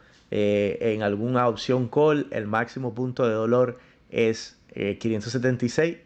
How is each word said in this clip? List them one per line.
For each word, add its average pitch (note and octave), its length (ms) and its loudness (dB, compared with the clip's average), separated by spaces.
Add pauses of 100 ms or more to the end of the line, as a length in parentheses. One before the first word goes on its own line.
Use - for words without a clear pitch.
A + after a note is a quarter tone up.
(320)
eh, G#2 500 2
en A2 220 0
alguna A#2+ 440 0
opción B2+ 400 0
call, D3 440 2
el A2 160 -4
máximo A#2 460 -4
punto B2+ 340 0
de A2 60 2
dolor A#2+ 460 2 (300)
es, A2+ 500 0 (100)
eh, G2 300 -4
quinientos A2+ 320 -2
setenta B2+ 340 0
y A#2 40 0
seis, E3 360 0